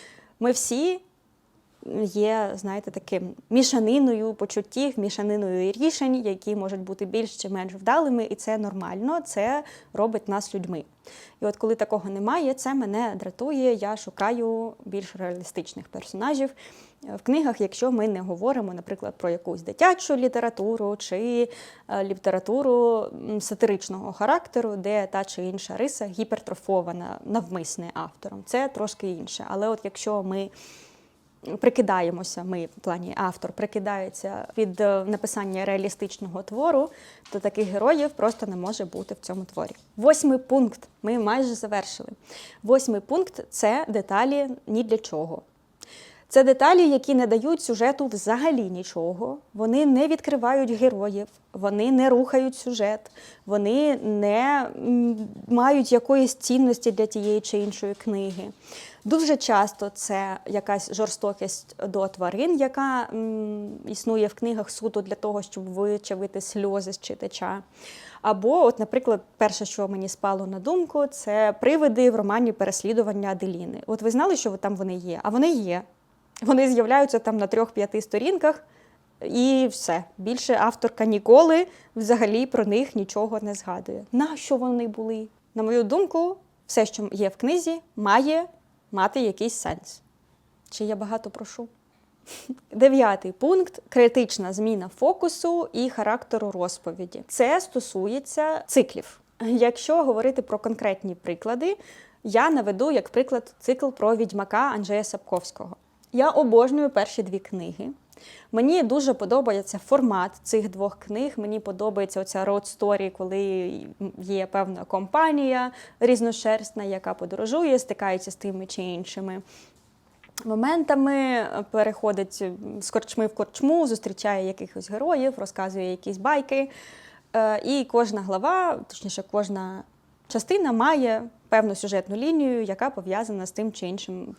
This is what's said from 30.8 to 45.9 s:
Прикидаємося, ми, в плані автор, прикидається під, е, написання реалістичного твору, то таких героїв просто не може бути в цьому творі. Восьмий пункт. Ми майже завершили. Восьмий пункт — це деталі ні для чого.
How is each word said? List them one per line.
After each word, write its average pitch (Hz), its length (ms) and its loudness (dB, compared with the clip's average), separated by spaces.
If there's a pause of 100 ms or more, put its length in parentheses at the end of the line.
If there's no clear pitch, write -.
Прикидаємося, 185 840 2
ми, 175 340 -6
в - 40 -20
плані 180 360 -6
автор, 180 340 -4
прикидається 196 1040 -6
під, 202 260 -2
е, 196 240 2
написання 196 600 -4
реалістичного 196 800 -4
твору, 285 460 0 (420)
то 202 80 -6
таких 208 280 -2
героїв 277 420 2
просто 233 360 -2
не 190 100 -8
може 185 300 -6
бути 190 280 -10
в - 120 -16
цьому 185 200 -8
творі. - 260 -8 (260)
Восьмий 277 400 6
пункт. 254 500 2 (160)
Ми 226 160 -2
майже 233 360 0
завершили. 208 540 -6 (540)
Восьмий 233 380 4
пункт — - 480 -2
це 247 380 0
деталі 226 640 0 (180)
ні 220 160 0
для 220 140 0
чого. 165 440 -6 (840)